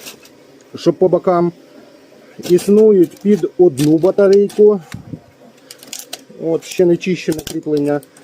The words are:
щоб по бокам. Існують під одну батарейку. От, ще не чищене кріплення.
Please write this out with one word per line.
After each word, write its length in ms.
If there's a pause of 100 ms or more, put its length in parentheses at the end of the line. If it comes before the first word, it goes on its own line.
(760)
щоб 200
по 140
бокам. 420 (960)
Існують 720
під 260 (100)
одну 400
батарейку. 800 (1600)
От, 200
ще 220
не 120
чищене 420 (120)
кріплення. 500 (220)